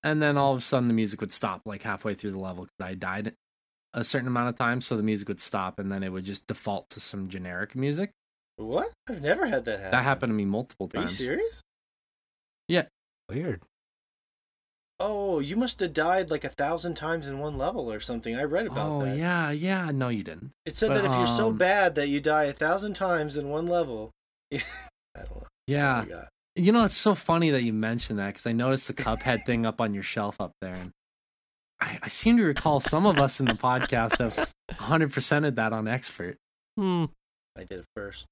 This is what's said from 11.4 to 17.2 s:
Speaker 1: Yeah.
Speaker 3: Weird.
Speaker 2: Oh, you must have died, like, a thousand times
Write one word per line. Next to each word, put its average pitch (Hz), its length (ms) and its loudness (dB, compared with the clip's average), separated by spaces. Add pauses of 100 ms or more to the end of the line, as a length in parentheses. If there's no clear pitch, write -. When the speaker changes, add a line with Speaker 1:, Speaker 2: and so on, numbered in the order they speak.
Speaker 1:
Yeah. 170 200 2 (420)
Speaker 3:
Weird. 127 320 -4 (1400)
Speaker 2:
Oh, 196 400 0
you 147 180 -4
must 247 220 0
have 175 140 0
died, 170 360 2
like, 151 140 -2
a 139 60 -6
thousand 160 460 -2
times 156 320 -4